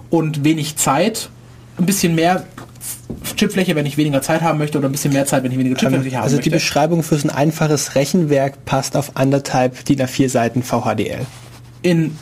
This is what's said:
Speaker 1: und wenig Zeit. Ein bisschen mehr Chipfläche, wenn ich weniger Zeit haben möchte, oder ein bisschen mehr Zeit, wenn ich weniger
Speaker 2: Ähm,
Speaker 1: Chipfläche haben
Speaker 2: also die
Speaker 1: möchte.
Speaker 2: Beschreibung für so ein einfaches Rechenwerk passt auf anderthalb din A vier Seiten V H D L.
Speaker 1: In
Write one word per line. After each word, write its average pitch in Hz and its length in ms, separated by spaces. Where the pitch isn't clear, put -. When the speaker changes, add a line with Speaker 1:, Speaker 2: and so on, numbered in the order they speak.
Speaker 1:
und 156 340
wenig 156 340
Zeit. 160 520
Ein 180 80
bisschen 175 300
mehr 170 300
Chipfläche, 185 400
wenn 147 80
ich 147 140
weniger 147 240
Zeit 160 180
haben 160 180
möchte, 151 200
oder 135 100
ein 135 40
bisschen 143 200
mehr 139 140
Zeit, 131 180
wenn 127 80
ich 131 60
weniger 127 240
Speaker 2:
Ähm, 135 100
Speaker 1:
Chipfläche 131 240
haben 117 60
Speaker 2:
also 139 140
die 165 120
Speaker 1:
möchte. - 40
Speaker 2:
Beschreibung 160 500
für 156 160
so 147 100
ein - 60
einfaches 156 600
Rechenwerk 143 680
passt - 320
auf - 220
anderthalb 135 680
din 139 160
A 127 60
vier 131 240
Seiten 120 320
V 117 240
H 110 80
D 110 120
L. - 200
Speaker 1:
In 165 400